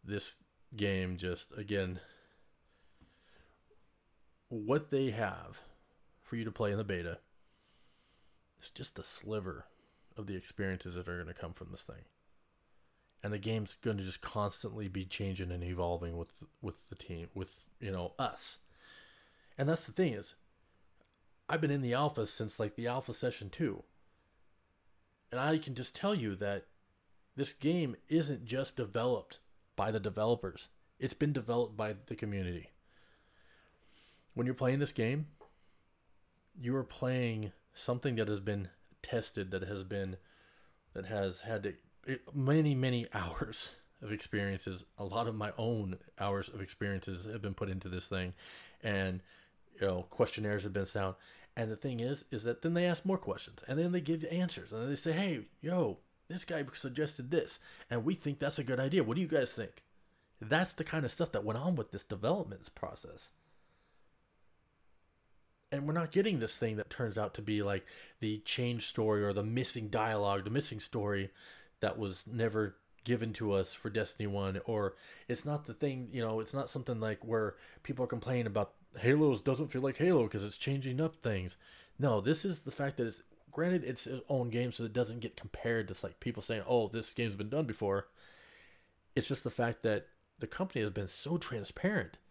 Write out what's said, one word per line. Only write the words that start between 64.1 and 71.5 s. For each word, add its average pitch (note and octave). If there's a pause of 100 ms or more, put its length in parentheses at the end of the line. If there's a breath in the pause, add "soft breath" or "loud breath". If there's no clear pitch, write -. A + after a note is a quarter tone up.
And C#3+
we're D3+
not E3
getting F#3+
this A2
thing A2
that G#2+
turns A2
out G#2+
to G#2+
be, G#2
like, G2 (340 loud breath)
the G#2+
change A#2+
story G#2+
or G2+
the G#2
missing A2+
dialogue, G#2
the G#2
missing A2
story G2+ (500 loud breath)